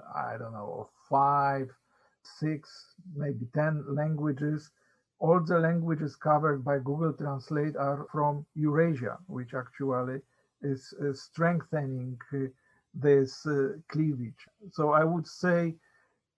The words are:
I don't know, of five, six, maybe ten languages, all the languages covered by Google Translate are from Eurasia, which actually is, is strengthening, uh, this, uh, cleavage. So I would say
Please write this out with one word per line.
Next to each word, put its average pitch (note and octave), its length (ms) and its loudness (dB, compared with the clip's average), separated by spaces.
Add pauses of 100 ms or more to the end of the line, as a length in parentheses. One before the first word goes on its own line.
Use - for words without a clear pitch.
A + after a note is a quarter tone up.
(140)
I B2 240 -6
don't A2+ 160 -10
know, G#2 280 -10
of - 80 -14 (200)
five, C#3 600 2 (540)
six, - 640 -6 (280)
maybe C#3 380 -6
ten D3+ 340 0
languages, D3 840 -2 (480)
all E3+ 200 6
the E3 200 2
languages D#3+ 560 0
covered D3+ 500 2
by C#3+ 140 2
Google D3 340 0
Translate D3 640 -4
are C#3 340 -2
from D3 340 0 (100)
Eurasia, D3+ 600 2 (100)
which B2+ 260 -8
actually B2+ 680 -4 (420)
is, - 380 -6
is C#3 220 -4
strengthening, C#3 960 -2 (160)
uh, C3+ 140 -2 (460)
this, C#3 520 4
uh, C#3 280 0 (140)
cleavage. C#3+ 600 -2 (240)
So D3+ 200 0
I D#3 120 6
would E3 240 0
say E3+ 480 0 (640)